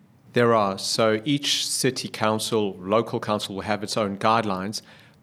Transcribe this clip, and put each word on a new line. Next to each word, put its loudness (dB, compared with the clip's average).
There 4
are. 2
So 0
each 0
city -2
council, 0
local 0
council -4
will -6
have -2
its -4
own 0
guidelines, 0